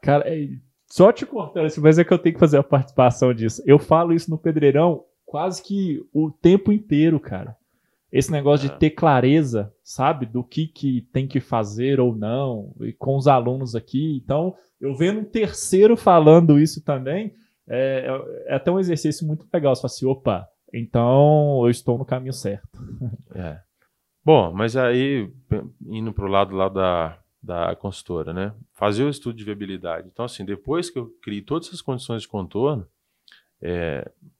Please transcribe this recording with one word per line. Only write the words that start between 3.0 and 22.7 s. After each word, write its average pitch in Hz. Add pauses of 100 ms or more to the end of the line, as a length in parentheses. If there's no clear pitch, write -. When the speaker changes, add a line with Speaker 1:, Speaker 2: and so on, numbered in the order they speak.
Speaker 1:
disso. 113
Eu 143
falo 165
isso 165
no 160
Pedreirão 151 (220)
quase 170
que 196 (100)
o 156
tempo 190
inteiro, 160
cara. 98 (560)
Esse 131
negócio 143
Speaker 2:
É. 143
Speaker 1:
de 143
ter 156
clareza, 131 (100)
sabe? 135
Do 123
que 160
que 131 (100)
tem 135
que 139
fazer 120
ou 123
não, 113 (100)
e 113
com 135
os 135
alunos 127
aqui. 139
Então, 160 (240)
eu 135
vendo 190
um 202
terceiro 214
falando 160
isso 151
também, 147 (340)
é, 131 (420)
é, 135
é -
até 135
um 180
exercício 160
muito 156
legal. 143
Você -
fala 127
assim, -
"Opa, 123 (240)
então 135
eu 120
estou 120
no 131
caminho 127
certo." 101